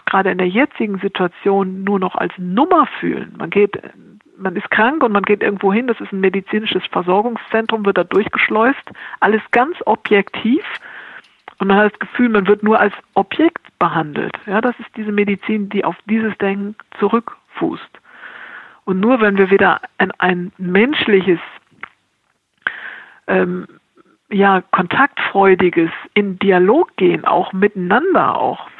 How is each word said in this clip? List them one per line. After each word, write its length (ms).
gerade 240
in 80
der 100
jetzigen 520
Situation, 840
nur 160
noch 160
als 220
Nummer 480
fühlen. 400
Man 100
geht, 320
man 180
ist 140
krank 340
und 80
man 120
geht 180
irgendwo 320
hin, 140
das 140
ist 100
ein 80
medizinisches 720
Versorgungszentrum, 920
wird 140
da 60
durchgeschleust, 880
alles 300
ganz 260
objektiv. 760
Und 100
man 100
hat 160
das 60
Gefühl, 300
man 160
wird 160
nur 180
als 140
Objekt 460
behandelt. 560
Ja, 160
das 160
ist 200
diese 140
Medizin, 580
die 140
auf 120
dieses 320
Denken 380
zurückfußt. 920
Und 140
nur 220
wenn 160
wir 120
wieder 300
in 200
ein 400
menschliches, 840
ähm, 400
ja, 320
kontaktfreudiges, 1200
in 240
Dialog 580
gehen, 280
auch 280
miteinander, 840
auch 280